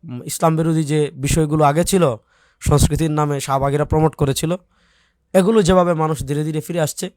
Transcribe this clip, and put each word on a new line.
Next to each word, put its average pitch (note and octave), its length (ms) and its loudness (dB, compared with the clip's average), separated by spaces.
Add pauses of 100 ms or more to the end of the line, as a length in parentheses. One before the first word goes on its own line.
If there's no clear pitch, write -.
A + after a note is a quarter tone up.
উম, B2+ 200 -12
ইসলাম D#3+ 320 -2
বিরোধী D#3+ 280 0
যে D3 300 -2
বিষয়গুলো D3+ 500 0
আগে D3 200 2
ছিল, D#3+ 320 0 (440)
সংস্কৃতির D3+ 500 2
নামে D3 300 -2
শাহবাগীরা C#3 440 -2
প্রমোট D#3 300 0
করেছিল, D#3 420 -2 (760)
এগুলো G#3 300 4
যেভাবে F3 320 4
মানুষ D#3 300 -2
ধীরে C#3+ 200 -4
ধীরে D#3 160 -4
ফিরে E3+ 200 -6
আসছে E3+ 360 -4